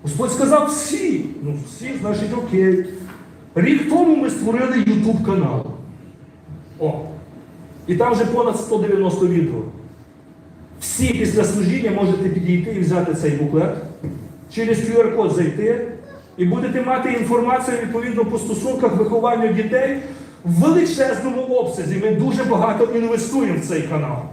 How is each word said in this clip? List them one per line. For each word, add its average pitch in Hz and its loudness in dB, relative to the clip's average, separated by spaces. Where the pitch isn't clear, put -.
Господь 214 -4
сказав, 294 4
«Всі». - -2
Ну, 147 -6
всі, 254 -12
значить, 208 -2
окей. 185 2
Рік 262 2
тому 339 6
ми 254 0
створили 247 0
YouTube 214 2
канал. 143 0
О. 156 -2
І 175 0
там 233 2
вже 220 2
понад 240 0
сто - -2
дев'яносто 190 2
відео. 156 0
Всі - -2
після 214 2
служіння 208 0
можете 185 2
підійти 175 0
і 196 -4
взяти 175 2
цей 151 0
буклет, 151 0
через 226 0
Q 226 0
R-код 220 2
зайти, 208 0
і 180 0
будете 247 0
мати 254 0
інформацію 240 2
відповідно 233 -2
по 226 -2
стосунках 254 0
виховання 226 2
дітей 262 0
в 170 0
величезному 254 2
обсязі. 202 -2
Ми 220 2
дуже 254 0
багато - 2
інвестуємо 226 0
в - -6
цей 156 -2
канал. 139 -4